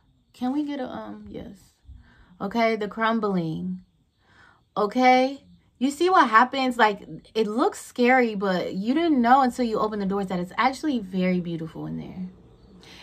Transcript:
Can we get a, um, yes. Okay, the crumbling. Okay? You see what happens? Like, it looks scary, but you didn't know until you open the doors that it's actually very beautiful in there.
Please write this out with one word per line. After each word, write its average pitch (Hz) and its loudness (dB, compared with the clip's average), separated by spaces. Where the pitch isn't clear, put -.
Can 254 -4
we 294 -2
get 285 -6
a, 254 -6
um, 214 -12
yes. - -16
Okay, 226 0
the 208 -4
crumbling. 185 -2
Okay? 254 2
You 269 -2
see 349 0
what 330 6
happens? 247 4
Like, 214 2
it 214 0
looks 254 -2
scary, 240 2
but 190 -2
you 214 -2
didn't 311 2
know 247 6
until 247 0
you 220 -2
open 214 -2
the 196 -2
doors 196 -2
that 185 -4
it's 180 -8
actually 262 -2
very 185 -2
beautiful 160 -8
in 160 -8
there. 185 -12